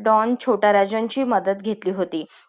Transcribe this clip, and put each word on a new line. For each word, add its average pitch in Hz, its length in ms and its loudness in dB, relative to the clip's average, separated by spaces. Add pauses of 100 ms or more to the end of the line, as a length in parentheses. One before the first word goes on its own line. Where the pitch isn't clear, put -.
डॉन 220 360 2
छोटा 208 340 2
राजांची 220 500 0
मदत 202 380 -2
घेतली 208 300 -4
होती. 175 340 -4 (240)